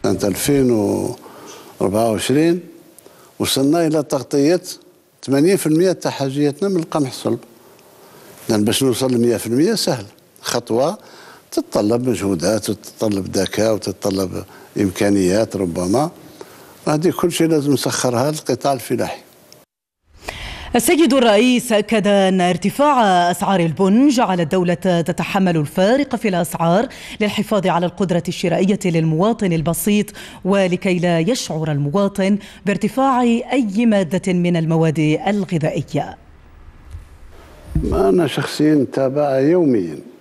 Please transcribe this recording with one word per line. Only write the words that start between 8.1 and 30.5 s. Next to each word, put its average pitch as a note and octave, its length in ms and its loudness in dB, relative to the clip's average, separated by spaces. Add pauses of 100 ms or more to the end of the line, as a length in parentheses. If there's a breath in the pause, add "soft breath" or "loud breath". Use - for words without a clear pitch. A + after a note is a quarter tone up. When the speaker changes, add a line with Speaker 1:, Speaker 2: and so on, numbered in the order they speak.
Speaker 1:
لأن G#2+ 140 2
باش A2 200 0
نوصل C3 300 0
لمية A#2 240 2
في G#2 100 -8
المية D#3 280 0
سهل، B2+ 300 -4 (360)
خطوة B2+ 560 -2 (540 loud breath)
تتطلب A#2+ 580 0
مجهودات G2 600 -2
وتتطلب G2 680 -4
ذكاء G#2 360 0
وتتطلب F#2+ 680 -4 (360 loud breath)
إمكانيات G2+ 760 0
ربما، F#2+ 540 -2 (760 loud breath)
هذه D3+ 320 0
كل F3 120 0
شيء E3 160 0
لازم C#3+ 260 2
نسخرها B2+ 580 -2
للقطاع C#3+ 420 -2
الفلاحي. - 480 -6 (1500 loud breath)
Speaker 2:
السيد C#4+ 380 4
الرئيس A#3+ 580 4
أكد G#3+ 360 0
أن F#3+ 340 4
ارتفاع F#3 880 2
أسعار F#3 280 0
البن F#3+ 500 4
جعل G3 320 2
الدولة F3 320 0 (280)
تتحمل F3 560 0
الفارق A3+ 580 0
في A3 120 -4
الأسعار F3+ 600 0 (340 loud breath)
للحفاظ G3+ 460 -2
على F3 180 0
القدرة E3+ 420 -2
الشرائية G3 580 0
للمواطن E3+ 680 0
البسيط، E3+ 520 0 (400 loud breath)
ولكي F#3 540 0